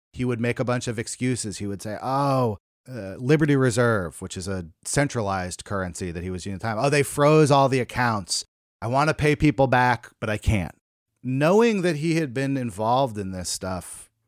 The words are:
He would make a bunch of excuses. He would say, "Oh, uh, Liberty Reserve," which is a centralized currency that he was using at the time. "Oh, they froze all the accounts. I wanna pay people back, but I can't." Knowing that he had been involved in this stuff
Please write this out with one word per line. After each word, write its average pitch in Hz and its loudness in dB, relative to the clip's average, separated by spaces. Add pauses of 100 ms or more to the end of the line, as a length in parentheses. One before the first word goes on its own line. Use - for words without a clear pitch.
(120)
He 127 -4
would 123 -2
make 120 0
a 131 -2
bunch 123 -2
of 113 -6
excuses. 117 -4
He 101 -6
would 98 -8
say, 107 -8
"Oh, 131 0 (320)
uh, 98 -10
Liberty 143 2
Reserve," 117 2
which 92 -10
is 92 -8
a 92 -6 (180)
centralized 98 -2
currency 92 -6
that 85 -8
he 92 -6
was 90 -8
using 98 -8
at 90 -12
the 113 -6
time. 110 -2
"Oh, 139 2
they 143 4
froze 147 4
all 139 6
the 131 2
accounts. 113 -2 (380)
I 107 -4
wanna 143 2
pay 151 2
people 139 4
back, 123 2 (100)
but 107 -4
I 107 -2
can't." 104 0 (460)
Knowing 180 4
that 165 0
he 160 0
had 156 -2
been 135 -2
involved 117 0
in 95 -6
this 92 -8
stuff - -8 (180)